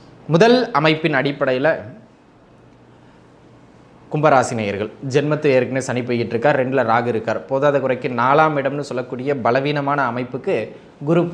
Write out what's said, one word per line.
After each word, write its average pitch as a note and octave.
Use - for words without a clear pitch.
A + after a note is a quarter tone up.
முதல் A3+
அமைப்பின் D#3
அடிப்படையில C3+
கும்பராசி C#3+
நேயர்கள், G#2
ஜென்மத்தில் D3
ஏற்கனவே B2+
சனி B2
போய்கிட்டு A#2
இருக்கார், C3+
ரெண்டுல C3
ராகு A#2+
இருக்கார், A2
போதாத C#3
குறைக்கு B2+
நாலாம் D3
இடம்னு C#3
சொல்லக்கூடிய B2+
பலவீனமான C#3
அமைப்புக்கு C3
குரு E3+